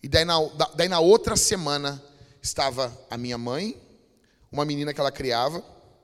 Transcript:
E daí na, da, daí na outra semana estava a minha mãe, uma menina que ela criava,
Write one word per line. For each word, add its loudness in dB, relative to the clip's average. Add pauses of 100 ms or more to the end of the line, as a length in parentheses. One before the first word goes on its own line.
E -12
daí 4
na, 4
da, 0 (100)
daí 0
na 0
outra 6
semana -2 (380)
estava -2 (140)
a -8
minha -6
mãe, -6 (680)
uma -2
menina -4
que -10
ela 0
criava, -2 (420)